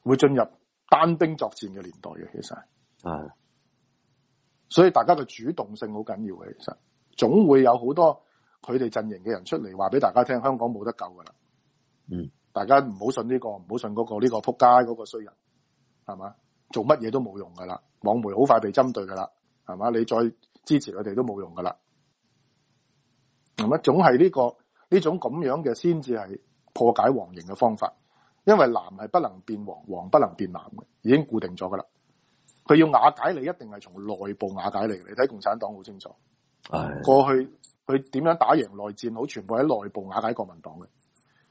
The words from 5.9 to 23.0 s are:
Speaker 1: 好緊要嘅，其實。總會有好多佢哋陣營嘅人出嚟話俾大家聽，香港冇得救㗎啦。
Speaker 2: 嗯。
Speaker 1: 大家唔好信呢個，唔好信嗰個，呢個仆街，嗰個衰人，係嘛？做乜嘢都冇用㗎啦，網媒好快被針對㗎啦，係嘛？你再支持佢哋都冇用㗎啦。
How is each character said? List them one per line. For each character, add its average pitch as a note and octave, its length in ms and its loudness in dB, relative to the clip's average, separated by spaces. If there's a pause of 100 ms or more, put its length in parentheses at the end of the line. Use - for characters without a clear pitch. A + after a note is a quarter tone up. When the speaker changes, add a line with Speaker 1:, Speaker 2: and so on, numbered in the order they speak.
Speaker 1:
好 G#2 100 -10
緊 G#2+ 100 -10 (160)
要 F#2 80 -10
嘅， F2 240 -18
其 - 40 -20
實。 - 120 -12 (420)
總 E3+ 300 4
會 C3+ 160 8
有 B2 120 6
好 A#2+ 160 -4
多 D#3+ 300 4 (400)
佢 B2+ 160 -2
哋 B2+ 100 -2
陣 A2 200 -6
營 G2 160 -12
嘅 A2 80 -6
人 F#2 140 -6
出 E3 120 -6
嚟 F#2+ 180 -10
話 F#2+ 140 -2
俾 B2+ 100 0
大 B2+ 120 2
家 B2 120 4
聽， B2 200 -2
香 C3+ 120 0
港 A#2 140 -4
冇 G#2 160 -8
得 A#2 60 -6
救 G2 160 -10
㗎 F2+ 160 -20
啦。 - 100 -20 (760)
Speaker 2:
嗯。 F2+ 220 -10 (240)
Speaker 1:
大 G2+ 120 -6
家 C#3 140 6
唔 C3 200 -4
好 A2 120 -4
信 A#2 180 -6
呢 B2+ 100 -2
個， A#2+ 120 -10
唔 F#2+ 180 -14
好 A2 80 -6
信 A2+ 140 -10
嗰 A2+ 120 -4
個， G#2+ 160 -10
呢 B2 80 2
個 A#2 120 -2
仆 B2 180 -6
街， B2 340 6
嗰 - 20 -8
個 A2+ 120 -16
衰 A2+ 160 -14
人， G2+ 120 -20 (720)
係 G2 120 -14
嘛？ G2 180 -16 (360)
做 A2 140 -4
乜 D3+ 120 6
嘢 A2+ 120 -8
都 B2 120 -2
冇 G2+ 160 -10
用 F2+ 180 -14
㗎 F2+ 100 -16
啦， F2+ 160 -12 (200)
網 A2+ 180 0
媒 G#2 140 -6
好 G#2+ 120 2
快 A#2+ 140 6
被 A2 140 -4
針 C3 180 2
對 G#2 140 -8
㗎 F#2+ 100 -12
啦， F#2+ 140 -8 (360)
係 F#2 120 -12
嘛？ G#2+ 120 -4
你 A2+ 140 -2
再 A2+ 140 -2 (480)
支 D3+ 120 2
持 G#2+ 160 -8
佢 F#2+ 80 -10
哋 G2+ 140 -8
都 B2+ 80 0
冇 G#2 160 -8
用 F2 160 -14
㗎 F2+ 60 -10
啦。 F2+ 160 -6 (1800)